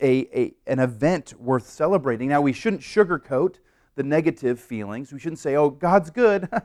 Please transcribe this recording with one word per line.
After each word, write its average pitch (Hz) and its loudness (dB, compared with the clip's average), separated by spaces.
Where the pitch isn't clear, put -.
a, 131 2
a, 120 -2
an 131 -2
event 127 -2
worth 123 -2
celebrating. 135 0
Now, 143 2
we 143 2
shouldn't 202 -2
sugarcoat 175 0
the 139 -2
negative 143 0
feelings. 113 -10
We 139 -14
shouldn't 151 -10
say, 139 -2
"Oh, 147 4
God's 170 0
good," 202 2